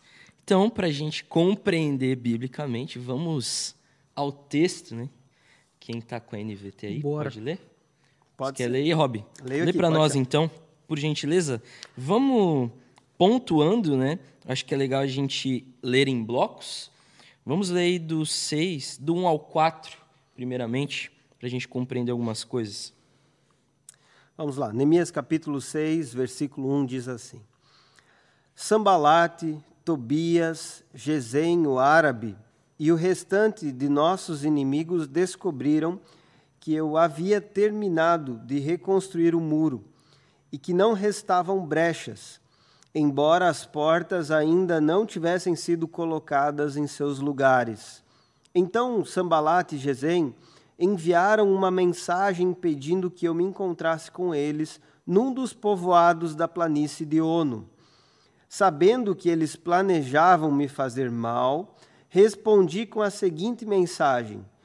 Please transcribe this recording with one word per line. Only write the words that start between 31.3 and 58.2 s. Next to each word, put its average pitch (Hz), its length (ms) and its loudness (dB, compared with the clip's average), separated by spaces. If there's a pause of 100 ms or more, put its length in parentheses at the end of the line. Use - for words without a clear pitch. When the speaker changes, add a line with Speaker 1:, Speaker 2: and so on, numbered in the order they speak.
Speaker 3:
o 131 140 2
árabe, 131 560 4 (420)
e 156 140 2
o 170 40 4
restante 185 760 0
de 131 180 -4
nossos 151 560 0
inimigos 151 600 0
descobriram 156 920 -2 (600)
que 156 140 -4
eu 156 240 -2
havia 170 440 2
terminado 170 1040 0
de 139 140 -4
reconstruir 170 760 0
o 170 60 0
muro 151 460 0 (680)
e 143 60 -10
que 180 160 -4
não 202 200 4
restavam 190 720 -2
brechas, 156 720 -2 (540)
embora 151 540 4
as 156 180 -2
portas 160 640 0
ainda 165 500 2
não 175 240 2
tivessem 175 500 -2
sido 165 320 -4
colocadas 147 880 -2
em 147 80 -2
seus 143 340 -6
lugares. 131 840 0 (500)
Então 208 520 2
Sambalate 165 680 2
e 139 40 -8
Gesem 143 560 -2 (440)
enviaram 190 720 4
uma 190 200 2
mensagem 180 840 0
pedindo 170 560 -2
que 170 180 -4
eu 165 60 0
me 170 100 0
encontrasse 170 680 -4
com 180 220 -4
eles 151 460 -4 (260)
num 233 280 2
dos 254 200 -6
povoados 175 840 2
da 160 120 -2
planície 156 580 -2
de 151 140 0
Ono. 156 500 0 (760)